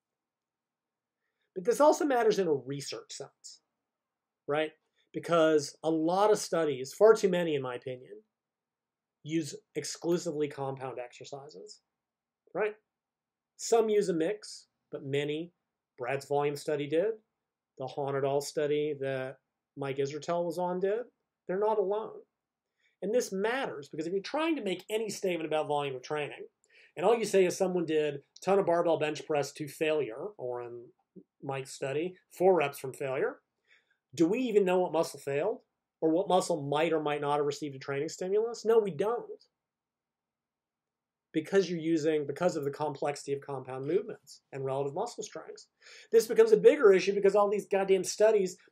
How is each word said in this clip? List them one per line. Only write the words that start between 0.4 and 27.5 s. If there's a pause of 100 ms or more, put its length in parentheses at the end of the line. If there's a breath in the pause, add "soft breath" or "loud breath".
But
this
also
matters
in
a
research
sense, (840)
right? (360)
Because
a
lot
of
studies,
far
too
many
in
my
opinion, (1000)
use (200)
exclusively
compound
exercises, (720)
right? (800)
Some
use
a
mix, (240)
but
many, (440)
Brad's
volume
study
did, (640)
the
Hahn
et
al
study
that (360)
Mike
Israetel
was
on
did, (420)
they're
not
alone. (800)
And
this
matters
because
if
you're
trying
to
make
any
statement
about
volume
of
training, (480 soft breath)
and
all
you
say
is